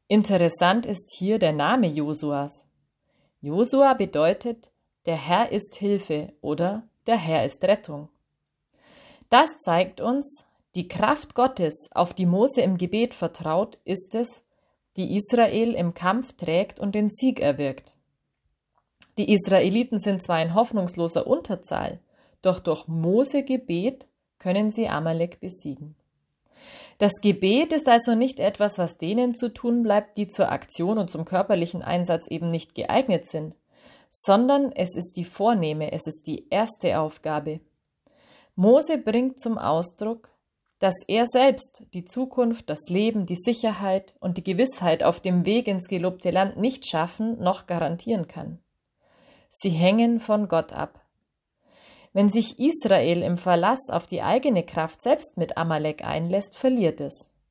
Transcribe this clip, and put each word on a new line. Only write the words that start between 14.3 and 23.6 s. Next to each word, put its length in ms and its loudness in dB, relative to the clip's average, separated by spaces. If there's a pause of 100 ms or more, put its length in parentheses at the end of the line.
die 200 -4
Israel 580 2
im 200 -2
Kampf 400 -2
trägt 460 -2
und 160 -4
den 140 2
Sieg 320 0
erwirkt. 540 -2 (1200)
Die 160 2
Israeliten 640 2
sind 240 -2
zwar 180 0
in 120 -2
hoffnungsloser 720 0
Unterzahl, 720 -4 (420)
doch 180 2
durch 280 -4
Mose 560 0
Gebet 640 -4 (300)